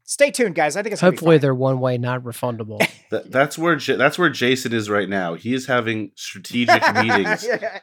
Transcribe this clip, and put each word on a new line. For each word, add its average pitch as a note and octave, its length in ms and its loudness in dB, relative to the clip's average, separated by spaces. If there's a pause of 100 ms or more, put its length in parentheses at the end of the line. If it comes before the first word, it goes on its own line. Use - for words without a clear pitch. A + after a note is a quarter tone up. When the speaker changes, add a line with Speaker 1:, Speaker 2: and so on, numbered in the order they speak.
Speaker 1:
stay - 260 0
tuned, A3+ 240 -2
guys. D3+ 240 0
I G#3 60 -4
think G#3 100 -6
it's - 80 -6
gonna F3+ 100 6
be - 60 -6
Speaker 2:
Hopefully E3 200 6
Speaker 1:
fun. C3 40 4
Speaker 2:
they're C3+ 140 2
one C3 240 0
way, B2+ 180 0
not B2 260 -4
refundable. A2+ 560 -6
Speaker 1:
<laughs> - 300 -2
Speaker 3:
Th-, G#2+ 160 -4
that's C3+ 320 0
where E3 180 2
J-, C3 200 -2
that's C#3 240 2
where F3 100 4
Jason B2+ 440 0
is G#2+ 180 -2
right G2+ 180 0
now. F#2 240 -2
He A2+ 220 -4
is C3 100 -6
having A2 500 -2
strategic A#3+ 640 0
Speaker 1:
<laughs> D4 140 2
Speaker 3:
meetings A3 520 0
Speaker 1:
Yeah. G#3 360 -6